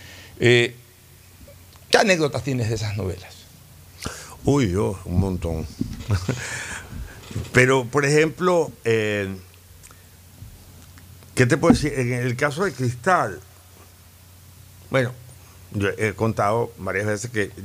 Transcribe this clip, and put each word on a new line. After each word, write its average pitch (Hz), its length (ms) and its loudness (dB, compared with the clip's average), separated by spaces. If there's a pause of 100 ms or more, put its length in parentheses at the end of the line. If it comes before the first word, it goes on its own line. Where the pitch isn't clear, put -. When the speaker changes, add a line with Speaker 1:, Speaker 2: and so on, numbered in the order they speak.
(400)
Speaker 1:
Eh, 120 340 4 (1160)
¿qué 240 80 6
anécdotas 160 440 2
tienes 123 280 -2
de 117 60 0
esas 104 200 -4
novelas? 92 380 -6 (1080)
Speaker 2:
Uy, 131 260 2
yo, 101 360 0
un 87 120 0
montón. 85 480 -2 (420)
<laughs> 101 380 -4 (1040)
Pero, 127 320 4
por 135 200 0
ejemplo, 156 680 2 (140)
eh, 107 440 0 (2000)
¿qué 131 120 4
te 143 100 4
puedo 165 180 6
decir? 127 220 0
En 123 160 0
el 123 240 -2
caso 147 280 0
de 180 80 -2
Cristal, 127 680 0 (1500)
bueno, 127 220 0 (600)
yo 98 160 0 (100)
he 104 160 0
contado 110 640 0
varias 95 280 -2
veces 107 240 -4
que 104 200 -2 (140)